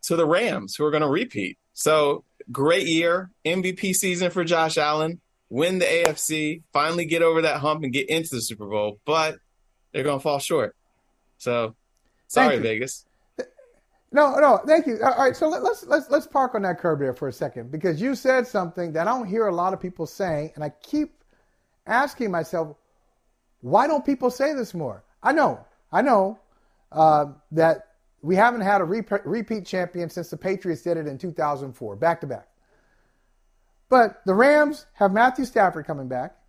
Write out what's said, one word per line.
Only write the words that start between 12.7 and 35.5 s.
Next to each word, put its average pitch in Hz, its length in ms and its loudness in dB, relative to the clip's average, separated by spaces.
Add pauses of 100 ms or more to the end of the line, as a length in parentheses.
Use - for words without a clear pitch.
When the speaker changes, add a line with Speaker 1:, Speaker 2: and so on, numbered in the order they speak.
Speaker 2:
No, 285 240 4
no, 262 300 6
thank 311 220 4
you. 220 160 -2
All 247 120 4
right, 254 200 2
so 311 120 0
let, 311 140 -2
let's, - 240 -2
let's, 294 240 0
let's 285 160 0
park 262 300 0
on 202 60 0
that 180 180 -2
curb 160 180 0
there 131 160 -2
for 139 140 -8
a 123 40 -8
second, 123 380 -10
because 160 320 -2
you 262 140 -2
said 262 280 0
something 175 500 -6
that 165 120 -2
I 240 100 -2
don't 233 120 -8
hear 220 180 0
a 185 80 0
lot 175 180 -2
of 185 60 -8
people 180 260 -10
saying, 156 520 -6
and 151 80 -8
I 147 80 -8 (100)
keep - 400 -6 (640)
asking 240 460 -2
myself, 165 440 -4 (840)
"Why 202 260 2
don't 302 180 0
people 262 260 0
say 269 220 -2
this 254 220 -6
more?" 131 300 -8 (180)
I 226 80 2
know, 262 340 2 (280)
I 180 100 2
know, 220 380 2 (500)
uh, 151 360 4 (260)
that 160 340 2 (340)
we 165 140 0
haven't 226 280 4
had 196 180 4
a 180 40 0
rep-, 202 400 -4
repeat 208 400 -4
champion 175 460 -6
since 170 180 -10
the 165 80 -12
Patriots 180 460 -4
did 170 140 0
it 156 100 -6
in 139 100 -8
two 175 140 -8
thousand 139 440 -4
four, 104 200 -10
back 165 280 0
to 156 40 -10
back. 120 220 -10 (1400)
But 240 380 4
the 190 80 2
Rams 294 600 4
have 196 180 2
Matthew 254 320 2
Stafford 175 420 0